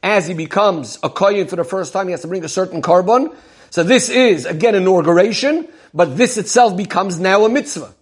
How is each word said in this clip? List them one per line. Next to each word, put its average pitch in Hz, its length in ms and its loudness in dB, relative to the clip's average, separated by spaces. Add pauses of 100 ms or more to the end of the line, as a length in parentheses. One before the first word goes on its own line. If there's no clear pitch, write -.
As 196 240 0
he 180 80 -6
becomes 160 680 -2
a 156 60 -2
kohen 196 380 0
for 185 100 -8
the 170 80 -4
first 185 300 -8
time, 190 140 -4
he - 20 -6
has 160 100 -6
to - 80 -14
bring 180 160 -8
a 156 40 -10
certain 185 340 -4
carbon. 208 500 2 (380)
So 170 120 -2
this 220 280 2
is, 220 340 2
again, 175 300 0
inauguration, 190 920 2 (280)
but 151 240 0
this 247 180 2
itself 220 400 2
becomes 185 420 -4
now 190 280 2
a - 20 2
mitzvah. 220 540 -4